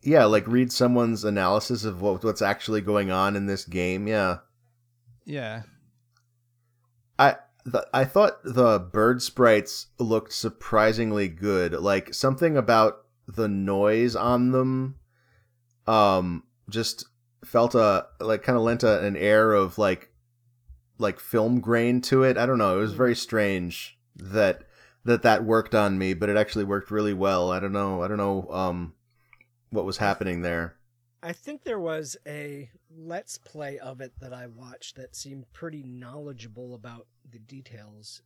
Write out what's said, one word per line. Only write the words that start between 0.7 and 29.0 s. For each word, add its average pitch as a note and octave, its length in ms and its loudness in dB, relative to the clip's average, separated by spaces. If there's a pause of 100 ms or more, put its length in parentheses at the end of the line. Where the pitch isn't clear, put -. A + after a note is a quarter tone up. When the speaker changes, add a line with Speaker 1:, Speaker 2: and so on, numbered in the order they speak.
Speaker 1:
someone's A#2+ 540 2
analysis G#2 600 0
of F#2+ 160 -6
what, F#2+ 220 -2
what's A2 200 -2
actually G#2 380 -2
going G2+ 300 0
on F#2+ 240 0
in G2+ 120 -4
this G2 180 -4
game, F#2 420 -4
yeah. G2 320 0 (840)
Speaker 2:
Yeah. A2+ 380 -10 (1600)
Speaker 1:
I, C3+ 180 4 (280)
the, A#2+ 280 -4
I C3+ 120 2
thought G3 400 2
the A#2 340 4
bird G#2+ 440 0
sprites A2 640 2 (120)
looked A2 340 -2
surprisingly G#2+ 960 0
good. F2+ 440 -2
Like, F#2+ 420 -2
something C#3+ 420 0
about A2+ 420 4 (280)
the G#2+ 220 -2
noise G#2 640 2
on B2 380 2
them, C3 440 -2 (920)
um, F#2+ 580 2 (260)
just A2 360 -6 (380)
felt A#2+ 300 0
a, G#2+ 320 4 (140)
like, G#2+ 240 -2
kinda B2 160 0
lent A#2 240 0
a, G#2+ 200 4
an G2+ 120 -2
air G#2+ 380 4
of, G2 240 0
like, G2 320 -2 (880)
like, G#2 200 -4
film A#2 420 0
grain A#2 420 2
to C3 200 2
it. B2+ 160 2
I A#2 80 0
don't B2+ 120 0
know. G2 180 2
It G2+ 60 0
was G#2+ 100 -2
very A#2+ 240 0
strange G2 840 -4 (160)
that, F#2+ 480 0 (420)
that A#2 180 2
that A2 220 4
worked A2 300 0
on G2+ 240 2
me, F#2+ 160 0
but F#2+ 140 -4
it G2+ 80 0
actually G#2+ 280 0
worked G2 260 -4
really G#2 240 -2
well. F#2 360 0
I F#2 80 -2
don't F#2+ 140 -6
know. G2 300 -2
I F2+ 60 -4
don't G#2 100 -4
know, G2 320 -2
um, F2 420 -4 (800)